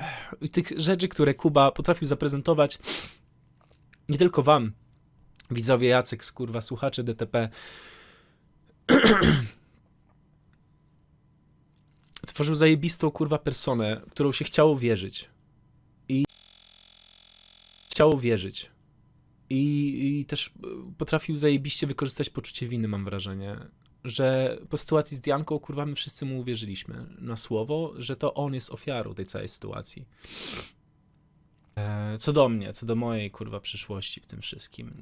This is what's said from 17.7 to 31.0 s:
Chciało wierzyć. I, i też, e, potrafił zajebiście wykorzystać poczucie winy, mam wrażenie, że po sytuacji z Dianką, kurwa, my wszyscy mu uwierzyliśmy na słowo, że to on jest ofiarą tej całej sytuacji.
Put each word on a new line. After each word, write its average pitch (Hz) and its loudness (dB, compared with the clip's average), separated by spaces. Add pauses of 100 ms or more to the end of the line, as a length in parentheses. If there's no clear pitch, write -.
Chciało 151 6
wierzyć. 110 -2 (800)
I, 143 0
i 139 -6
też, - -4
e, - -14
potrafił - -2
zajebiście 143 2
wykorzystać 139 -4
poczucie - -8
winy, 117 -2
mam 101 -4
wrażenie, 98 -8 (480)
że 131 0 (100)
po - -4
sytuacji 151 0
z 127 -12
Dianką, 147 0
kurwa, 143 -6
my 143 -4
wszyscy - -6
mu 131 -4
uwierzyliśmy 113 -8 (120)
na 117 -8
słowo, 147 -2
że 127 -8
to 143 -2
on 139 -2
jest 127 -8
ofiarą 113 -6
tej 95 -8
całej 101 -10
sytuacji. 104 -14 (1700)